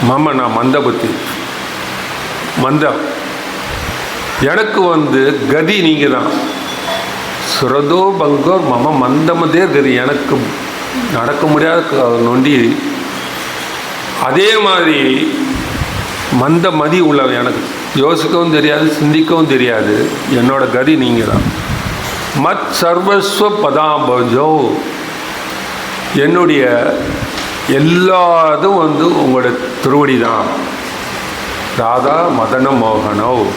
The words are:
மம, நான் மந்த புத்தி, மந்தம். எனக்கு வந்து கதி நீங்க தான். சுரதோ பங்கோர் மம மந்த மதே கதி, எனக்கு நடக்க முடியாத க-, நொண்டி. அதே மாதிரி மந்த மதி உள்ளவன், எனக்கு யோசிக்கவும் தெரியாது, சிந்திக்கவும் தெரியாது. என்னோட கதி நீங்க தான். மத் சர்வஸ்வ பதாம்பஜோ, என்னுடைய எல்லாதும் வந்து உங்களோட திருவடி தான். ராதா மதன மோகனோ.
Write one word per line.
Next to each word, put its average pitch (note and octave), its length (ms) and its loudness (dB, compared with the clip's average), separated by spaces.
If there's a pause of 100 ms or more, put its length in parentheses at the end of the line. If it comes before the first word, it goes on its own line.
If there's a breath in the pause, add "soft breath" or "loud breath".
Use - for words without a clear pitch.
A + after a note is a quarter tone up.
(100)
மம, D3 220 2
நான் B2 200 0
மந்த C3 280 2
புத்தி, A#2+ 280 0 (1500)
மந்தம். C#3+ 360 2 (1400)
எனக்கு G3 420 0
வந்து D3 560 2 (140)
கதி E3 280 2
நீங்க D#3 260 2
தான். B2 480 -2 (1040)
சுரதோ D3 600 2
பங்கோர் D#3 400 2 (120)
மம C3+ 260 2
மந்த D3 340 2
மதே E3+ 400 2
கதி, C#3 220 2
எனக்கு C#3 440 -2 (760)
நடக்க C#3+ 320 -2
முடியாத D#3+ 340 2
க-, B2 420 0
நொண்டி. B2 540 2 (1500)
அதே F#3+ 320 2
மாதிரி D#3+ 760 2 (1000)
மந்த D#3+ 380 2
மதி D#3 300 2
உள்ளவன், C#3 340 4
எனக்கு A#2+ 260 -2 (360)
யோசிக்கவும் D#3+ 540 2
தெரியாது, D3+ 520 2
சிந்திக்கவும் D#3 440 4
தெரியாது. A#2+ 640 2 (240)
என்னோட B2+ 380 2
கதி C3 240 2
நீங்க A#2+ 280 2
தான். G#2 180 0 (1040)
மத் F#3 400 -2
சர்வஸ்வ G3 680 2 (120)
பதாம்பஜோ, C#3+ 1040 2 (1400)
என்னுடைய C#3+ 800 2 (720)
எல்லாதும் E3+ 1080 4
வந்து D#3 340 2
உங்களோட B2+ 440 2 (280)
திருவடி C#3 360 2
தான். A2+ 260 0 (1300)
ராதா B2+ 520 0
மதன B2+ 420 0
மோகனோ. A2 760 0 (100)